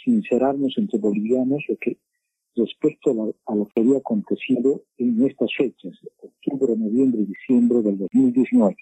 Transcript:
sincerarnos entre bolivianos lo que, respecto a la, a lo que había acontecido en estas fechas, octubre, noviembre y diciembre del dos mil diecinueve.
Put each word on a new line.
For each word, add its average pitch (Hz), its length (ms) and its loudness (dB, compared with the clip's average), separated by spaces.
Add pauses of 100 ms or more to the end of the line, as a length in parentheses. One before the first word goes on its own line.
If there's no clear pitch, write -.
sincerarnos 131 720 0
entre 107 220 -2
bolivianos 123 680 -2
lo 110 100 -4
que, 117 200 -6 (580)
respecto 147 560 -2
a - 20 -2
la, 110 180 -4 (140)
a 113 100 -6
lo 104 120 -2
que - 140 -2
había 131 160 4
acontecido 123 880 -2 (140)
en 120 280 0
estas 131 300 -2
fechas, 110 380 -6 (240)
octubre, 135 580 -4
noviembre 113 460 0
y 101 40 0
diciembre 120 560 2
del 101 180 0
dos 95 140 -6
mil 127 200 4
diecinueve. 120 480 2